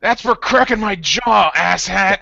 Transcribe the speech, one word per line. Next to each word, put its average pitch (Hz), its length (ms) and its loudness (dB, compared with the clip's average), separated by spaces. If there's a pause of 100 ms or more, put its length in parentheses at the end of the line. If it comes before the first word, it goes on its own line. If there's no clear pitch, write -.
That's 185 200 -2
for 233 140 0
cracking 247 440 0
my 214 160 -4
jaw, 190 600 0
asshat! 185 680 0